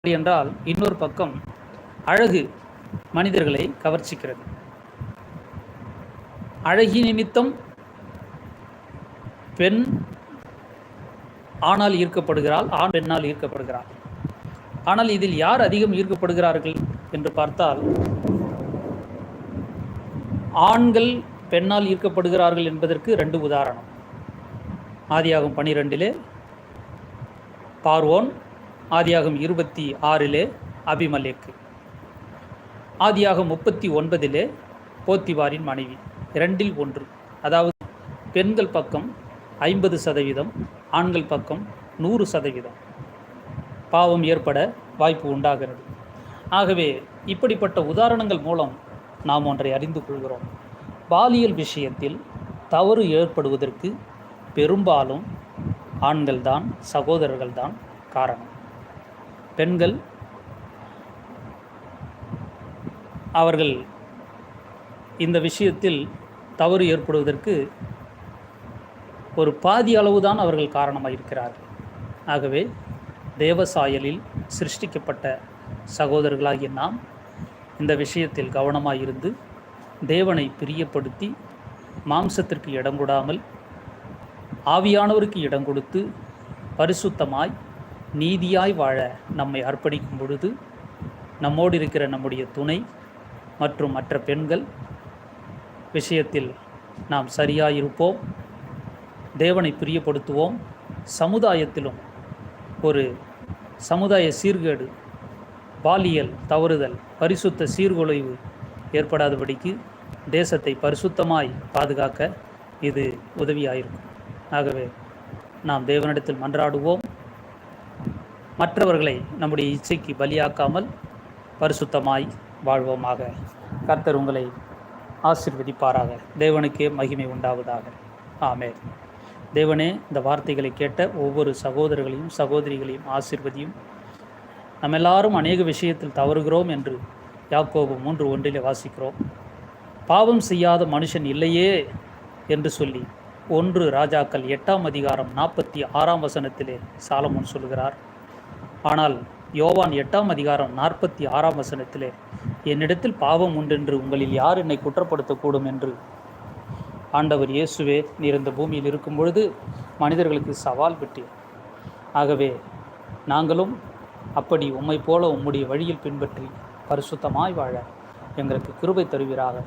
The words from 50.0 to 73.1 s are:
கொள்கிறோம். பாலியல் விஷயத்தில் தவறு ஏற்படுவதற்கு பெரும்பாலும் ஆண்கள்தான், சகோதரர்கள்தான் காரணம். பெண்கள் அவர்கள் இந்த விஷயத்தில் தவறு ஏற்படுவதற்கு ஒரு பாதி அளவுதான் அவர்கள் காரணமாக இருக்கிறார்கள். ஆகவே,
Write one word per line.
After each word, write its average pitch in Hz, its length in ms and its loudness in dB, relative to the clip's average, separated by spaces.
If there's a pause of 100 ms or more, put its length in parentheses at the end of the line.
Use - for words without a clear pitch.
கொள்கிறோம். 131 400 -8 (640)
பாலியல் 233 440 6
விஷயத்தில் 143 640 -4 (520)
தவறு 202 400 6
ஏற்படுவதற்கு 151 800 2 (640)
பெரும்பாலும் 151 720 4 (800)
ஆண்கள்தான், 135 640 2 (280)
சகோதரர்கள்தான் 131 800 0 (400)
காரணம். 127 380 -2 (1040)
பெண்கள் 175 400 2 (3250)
அவர்கள் 160 420 4 (1400)
இந்த 170 220 2
விஷயத்தில் 175 600 2 (560)
தவறு 180 320 6
ஏற்படுவதற்கு 156 680 2 (1800)
ஒரு 156 180 4
பாதி 220 420 4
அளவுதான் 202 420 6
அவர்கள் 156 400 2
காரணமாக 139 340 0
இருக்கிறார்கள். 123 560 -8 (580)
ஆகவே, 143 360 0 (760)